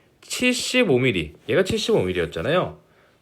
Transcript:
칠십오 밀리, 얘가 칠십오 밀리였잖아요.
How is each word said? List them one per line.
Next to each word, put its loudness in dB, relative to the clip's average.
칠십오 0
밀리, 0
얘가 4
칠십오 0
밀리였잖아요. -2